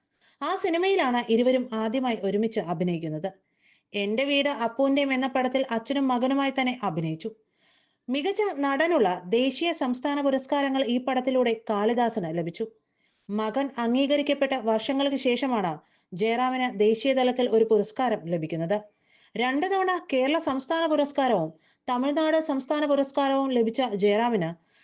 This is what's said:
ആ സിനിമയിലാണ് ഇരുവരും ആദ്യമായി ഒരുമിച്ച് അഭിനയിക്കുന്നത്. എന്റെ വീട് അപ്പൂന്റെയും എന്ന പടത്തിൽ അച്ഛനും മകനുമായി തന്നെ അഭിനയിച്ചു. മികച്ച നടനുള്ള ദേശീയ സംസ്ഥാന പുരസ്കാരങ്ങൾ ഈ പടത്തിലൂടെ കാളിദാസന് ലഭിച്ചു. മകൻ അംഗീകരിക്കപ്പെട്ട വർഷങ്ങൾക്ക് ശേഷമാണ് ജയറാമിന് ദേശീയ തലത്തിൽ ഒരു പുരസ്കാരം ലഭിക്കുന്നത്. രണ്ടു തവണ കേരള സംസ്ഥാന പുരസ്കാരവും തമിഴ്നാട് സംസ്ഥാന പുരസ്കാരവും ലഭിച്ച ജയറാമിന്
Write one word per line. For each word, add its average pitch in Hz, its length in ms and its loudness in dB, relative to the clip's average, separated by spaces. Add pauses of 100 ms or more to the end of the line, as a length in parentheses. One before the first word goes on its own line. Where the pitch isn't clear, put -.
(420)
ആ 330 140 -2
സിനിമയിലാണ് 339 760 2
ഇരുവരും 247 400 2
ആദ്യമായി 226 500 -2
ഒരുമിച്ച് 208 380 0
അഭിനയിക്കുന്നത്. 170 720 -4 (640)
എന്റെ 208 300 -2
വീട് 285 240 2
അപ്പൂന്റെയും 269 640 0
എന്ന 254 140 0
പടത്തിൽ 254 440 0
അച്ഛനും 262 380 0
മകനുമായി 262 520 0
തന്നെ 247 220 -2
അഭിനയിച്ചു. 160 480 -4 (760)
മികച്ച 294 340 -2 (160)
നടനുള്ള 277 680 2
ദേശീയ 262 480 0
സംസ്ഥാന 285 480 -2
പുരസ്കാരങ്ങൾ 269 640 0
ഈ 240 200 0
പടത്തിലൂടെ 254 560 0 (100)
കാളിദാസന് 214 680 0
ലഭിച്ചു. 170 280 -6 (640)
മകൻ 214 480 -2
അംഗീകരിക്കപ്പെട്ട 277 720 0
വർഷങ്ങൾക്ക് 262 640 0
ശേഷമാണ് 240 640 0 (360)
ജയറാമിന് 240 640 0
ദേശീയ 220 340 4
തലത്തിൽ 247 360 2
ഒരു 220 160 4
പുരസ്കാരം 214 640 0
ലഭിക്കുന്നത്. 165 540 -2 (560)
രണ്ടു 262 300 0
തവണ 370 340 0 (120)
കേരള 269 260 2
സംസ്ഥാന 320 480 0
പുരസ്കാരവും 269 680 0 (380)
തമിഴ്നാട് 294 500 2
സംസ്ഥാന 302 460 -2
പുരസ്കാരവും 277 640 2
ലഭിച്ച 233 320 0
ജയറാമിന് 208 880 0 (120)